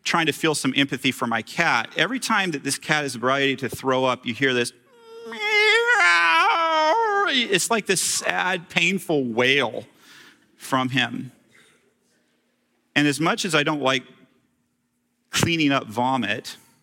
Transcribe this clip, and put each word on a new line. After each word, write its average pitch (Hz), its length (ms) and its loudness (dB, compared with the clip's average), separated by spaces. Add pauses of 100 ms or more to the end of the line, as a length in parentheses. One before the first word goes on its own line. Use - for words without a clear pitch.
trying 165 240 0
to 143 60 0
feel 156 220 0
some 135 220 -2
empathy 139 360 0
for - 140 -4
my 113 160 -2
cat, 135 540 -2
every 185 220 -6
time 196 340 -2
that 139 120 -8
this 135 140 -4
cat 151 260 -2
is 123 140 -6
ready 135 380 0
to 120 120 -6
throw 131 360 -2
up, 123 220 -2
you 120 80 -6
hear 131 200 0
this 120 180 0 (560)
meow. 381 2000 2
It's 240 420 0
like 226 160 -2
this 185 140 0
sad, 180 680 -4
painful 170 560 0
wail 120 600 0 (720)
from 127 340 -2
him. 127 420 -4 (1600)
And 147 120 4
as 143 140 0
much 185 240 0
as 170 100 -2
I 151 80 4
don't 151 200 0
like 131 220 2 (1300)
cleaning 160 420 2
up 131 140 0
vomit 120 680 -2 (260)